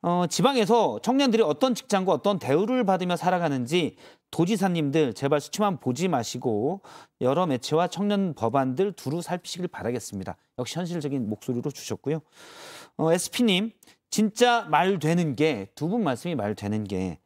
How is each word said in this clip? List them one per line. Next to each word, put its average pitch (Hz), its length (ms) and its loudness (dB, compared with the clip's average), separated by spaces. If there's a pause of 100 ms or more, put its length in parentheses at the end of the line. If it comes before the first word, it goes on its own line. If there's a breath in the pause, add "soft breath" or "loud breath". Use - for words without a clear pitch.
어, 175 260 2
"지방에서 214 720 2
청년들이 247 400 2
어떤 240 320 2
직장과 190 400 0
어떤 196 240 0
대우를 208 480 0
받으며 180 300 0
살아가는지 165 800 0 (340 loud breath)
도지사님들 165 840 2
제발 143 280 0
수치만 196 380 -2
보지 127 280 -2
마시고 127 760 -2 (400 loud breath)
여러 143 260 2
매체와 151 400 0
청년 196 480 0
법안들 131 580 0
두루 156 280 -6
살피시길 175 460 -8
바라겠습니다." 104 720 -8 (220)
역시 123 180 -6
현실적인 151 520 -4
목소리로 123 420 -4
주셨고요. 139 500 -6 (760 loud breath)
어, 160 140 2
에스피님, 202 600 2 (400 soft breath)
"진짜 220 580 2
말 175 300 4
되는 156 360 2
게", 123 400 0
두 147 140 -4
분 226 140 0
말씀이 160 320 -2
말 107 200 -2
되는 107 280 -2
게 92 420 -4